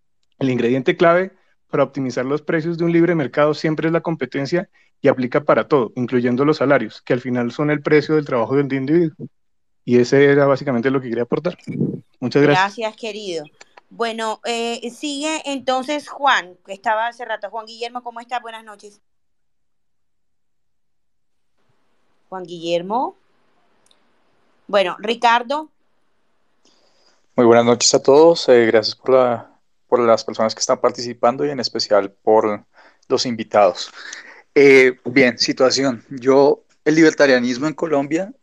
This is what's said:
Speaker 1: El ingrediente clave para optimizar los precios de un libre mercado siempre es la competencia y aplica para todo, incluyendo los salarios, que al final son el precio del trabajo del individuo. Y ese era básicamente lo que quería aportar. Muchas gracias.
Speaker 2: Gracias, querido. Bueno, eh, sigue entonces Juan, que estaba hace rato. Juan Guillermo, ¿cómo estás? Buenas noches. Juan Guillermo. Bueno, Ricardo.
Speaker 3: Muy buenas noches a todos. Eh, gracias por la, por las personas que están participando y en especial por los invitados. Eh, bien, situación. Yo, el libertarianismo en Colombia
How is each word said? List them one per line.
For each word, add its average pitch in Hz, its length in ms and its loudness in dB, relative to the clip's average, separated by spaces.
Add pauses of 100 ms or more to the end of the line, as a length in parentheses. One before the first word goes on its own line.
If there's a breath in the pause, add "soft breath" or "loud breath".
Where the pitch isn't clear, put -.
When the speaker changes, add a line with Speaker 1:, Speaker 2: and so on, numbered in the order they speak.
(380)
Speaker 1:
El 135 100 -2
ingrediente 127 480 0
clave 180 360 2 (360)
para - 140 0
optimizar 131 420 -4
los 143 160 -4
precios 165 380 -4
de 170 60 -2
un 170 80 0
libre 170 220 2
mercado 151 380 0
siempre 156 360 -4
es 165 40 0
la 165 80 0
competencia 151 720 -4 (300)
y 139 80 0
aplica 127 360 0
para 120 240 0
todo, 127 280 0
incluyendo 123 500 -2
los 151 100 2
salarios, 127 460 -2
que - 100 -4
al 127 80 -2
final 120 320 -4
son 147 180 -4
el 147 120 -4
precio 151 320 2
del 151 100 0
trabajo 127 320 -2
del 139 160 -2
individuo. 151 420 0 (720)
Y 120 140 2
ese 139 260 4
era 139 220 4
básicamente 135 440 0
lo 135 100 -2
que 127 100 -8
quería 117 140 -4
aportar. 151 340 -6 (600)
Muchas 135 240 0
gracias. 185 340 2
Speaker 2:
Gracias, 220 200 -8
querido. 196 480 -10 (460 soft breath)
Bueno, 220 560 -6
eh, 233 440 -6
sigue 294 540 -8
entonces 262 640 -6
Juan, 196 460 -2 (100)
que 190 80 -16
estaba 220 340 -4
hace 240 180 -12
rato. 214 260 -10
Juan 214 160 -12
Guillermo, 233 360 -12
¿cómo 233 160 -16
estás? 240 220 -10
Buenas 226 240 -16
noches. 208 380 -20 (3250)
Juan 185 140 -12
Guillermo. 175 720 -6 (1500)
Bueno, 185 340 -2
Ricardo. 233 680 -2 (1700)
Speaker 3:
Muy 123 80 4
buenas 117 220 6
noches 117 260 2
a 135 100 2
todos. 160 460 6
Eh, 120 160 6
gracias 110 320 0
por - 140 -6
la, 123 400 0 (360)
por 120 140 0
las 113 240 2
personas 110 300 -4
que - 60 -14
están 127 200 -2
participando 123 640 -2
y 147 60 -4
en 135 100 -6
especial 104 500 -2
por 107 540 0 (420 soft breath)
los 127 200 -2
invitados. 104 680 0 (600 loud breath)
Eh, 135 500 6
bien, 123 320 0
situación. 131 720 -2
Yo, 139 520 2 (220)
el 147 100 0
libertarianismo 135 720 2
en 156 80 -6
Colombia 151 580 -4 (100)